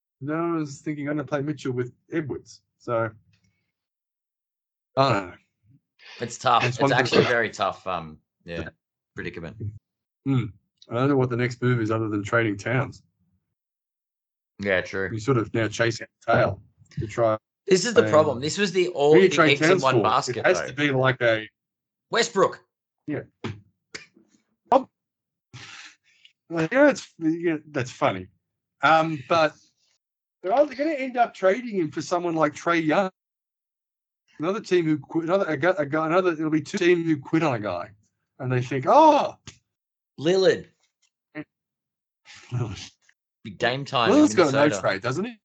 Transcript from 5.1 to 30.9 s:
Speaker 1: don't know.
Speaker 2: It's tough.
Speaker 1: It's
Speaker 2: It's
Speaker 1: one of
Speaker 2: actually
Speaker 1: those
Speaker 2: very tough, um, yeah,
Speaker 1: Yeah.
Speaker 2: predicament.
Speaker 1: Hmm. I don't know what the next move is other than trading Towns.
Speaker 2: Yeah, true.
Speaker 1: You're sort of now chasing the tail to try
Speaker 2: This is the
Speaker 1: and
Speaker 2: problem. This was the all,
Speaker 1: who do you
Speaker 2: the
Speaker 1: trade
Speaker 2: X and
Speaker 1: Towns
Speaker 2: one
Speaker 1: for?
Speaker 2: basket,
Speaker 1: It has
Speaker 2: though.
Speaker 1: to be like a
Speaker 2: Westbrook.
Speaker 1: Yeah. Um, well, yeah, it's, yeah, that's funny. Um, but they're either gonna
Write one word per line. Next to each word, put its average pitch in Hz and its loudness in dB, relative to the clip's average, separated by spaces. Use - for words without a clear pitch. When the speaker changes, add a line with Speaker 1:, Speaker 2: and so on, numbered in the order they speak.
Speaker 1:
don't 95 -2
know. 85 -20
Speaker 2:
It's 120 -10
tough. 120 2
Speaker 1:
It's 123 -2
Speaker 2:
It's - -2
Speaker 1:
one 139 2
of 120 2
Speaker 2:
actually - 2
Speaker 1:
those 113 0
Speaker 2:
very 117 0
tough, 95 -6
um, 82 -8
yeah, 85 -8
Speaker 1:
Yeah. 78 -12
Speaker 2:
predicament. 85 -12
Speaker 1:
Hmm. 127 0
I 110 -6
don't 131 2
know 143 2
what 127 2
the 117 -4
next 123 -4
move 123 2
is 110 -2
other 113 -2
than 104 -4
trading 107 0
Towns. 110 -4
Speaker 2:
Yeah, 98 0
true. 95 -6
Speaker 1:
You're 110 -8
sort 123 0
of - -4
now 113 0
chasing 113 -4
the 117 2
tail 110 0
to 113 -6
try 110 0
Speaker 2:
This 190 2
is 233 -2
the 233 6
Speaker 1:
and - -2
Speaker 2:
problem. 151 4
This 156 -4
was 196 0
the 180 2
all, 143 4
Speaker 1:
who 160 10
do - 8
you 180 6
Speaker 2:
the 143 0
Speaker 1:
trade 156 4
Speaker 2:
X 143 2
and 160 4
Speaker 1:
Towns - 4
Speaker 2:
one 131 2
Speaker 1:
for? 104 4
Speaker 2:
basket, 123 0
Speaker 1:
It 104 -2
has 175 2
Speaker 2:
though. 67 -6
Speaker 1:
to - -12
be 143 -2
like 131 0
a 110 0
Speaker 2:
Westbrook. 196 0
Speaker 1:
Yeah. 143 -6
Um, 262 2
well, 165 -2
yeah, 277 6
it's, - -6
yeah, 165 -2
that's 135 -4
funny. 98 -2
Um, 160 2
but 160 2
they're 185 -2
either 277 2
gonna 294 -2